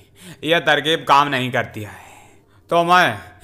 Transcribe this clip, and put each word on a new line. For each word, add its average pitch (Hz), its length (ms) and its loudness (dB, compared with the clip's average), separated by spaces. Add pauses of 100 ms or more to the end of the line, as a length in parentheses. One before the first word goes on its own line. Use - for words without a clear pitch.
(440)
ये 165 160 0
तरकीब 147 480 0
काम 143 200 4
नहीं 127 240 -4
करती 110 300 -6
है, 104 100 -16 (800)
तो 170 140 2
मैं 175 220 4 (380)